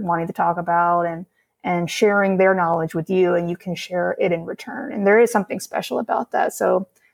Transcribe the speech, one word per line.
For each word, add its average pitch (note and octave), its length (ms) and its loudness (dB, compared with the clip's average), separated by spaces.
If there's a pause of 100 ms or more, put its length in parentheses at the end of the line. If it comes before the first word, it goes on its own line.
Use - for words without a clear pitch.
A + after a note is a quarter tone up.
wanting E3+ 240 -2
to - 60 -8
talk E3+ 260 0
about F3 440 2
and, E3+ 240 -6 (380)
and F3 260 -2
sharing G3+ 460 2
their F#3+ 180 4
knowledge E3 400 0
with E3 160 -4
you, F3+ 240 4
and F3 160 0
you F3 60 -4
can F3 180 -8
share F3+ 460 -4
it F3+ 100 2
in E3+ 140 -2
return. - 480 -10
And G3+ 120 -4
there G#3 140 6
is A#3 140 4
something - 260 -2
special - 400 -6
about - 320 -4
that. - 220 0
So, F#3 340 0 (280)